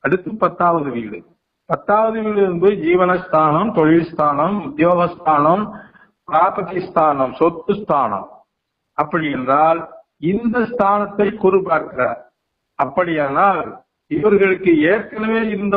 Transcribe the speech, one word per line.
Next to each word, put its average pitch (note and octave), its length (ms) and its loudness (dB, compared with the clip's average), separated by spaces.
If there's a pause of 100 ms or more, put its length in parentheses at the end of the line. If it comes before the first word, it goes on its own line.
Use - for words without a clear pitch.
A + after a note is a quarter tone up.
அடுத்து F3+ 320 -2
பத்தாவது E3+ 540 0
வீடு. G#2+ 280 -8 (520)
பத்தாவது A3 500 0
வீடு G#3+ 220 -2
என்பது F#3 360 2
ஜீவனஸ்தானம், F3 920 2
தொழில் D#3+ 360 2
ஸ்தானம், D3+ 540 0
உத்தியோகஸ்தானம், D#3 1000 0 (640)
பிராப்பர்ட்டி F3+ 520 0
ஸ்தானம், D3 540 0
சொத்து E3+ 400 0
ஸ்தானம். C3+ 540 -2 (720)
அப்படி D3+ 320 -2
என்றால் C#3+ 500 2 (420)
இந்த A3 420 -2
ஸ்தானத்தை G#3 600 0 (100)
குரு F#3+ 260 2
பார்க்கிறார். C3+ 580 -2 (580)
அப்படியானால் D#3 880 0 (440)
இவர்களுக்கு F#3 640 2 (120)
ஏற்கனவே A3 600 0
இருந்த G3+ 300 -2